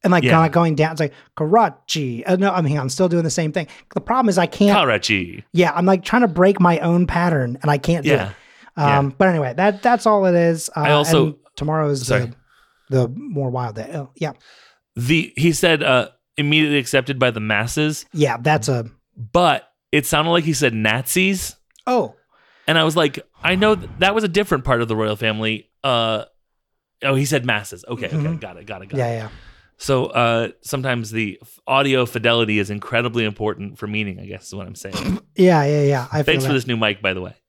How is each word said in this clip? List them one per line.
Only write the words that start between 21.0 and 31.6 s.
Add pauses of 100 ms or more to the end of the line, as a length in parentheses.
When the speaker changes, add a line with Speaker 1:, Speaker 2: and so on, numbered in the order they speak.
Speaker 1:
Oh. (520)
Speaker 2:
And
I
was
like, (240)
"I
know
th-, (100)
that
was
a
different
part
of
the
royal
family." (120)
Uh, (760)
oh,
he
said
masses.
Okay,
okay,
Speaker 1:
Mm-hmm.
Speaker 2:
got
it,
got
it,
got
Speaker 1:
Yeah,
Speaker 2:
it.
Speaker 1:
yeah. (480)
Speaker 2:
So,
uh, (120)
sometimes
the
f-,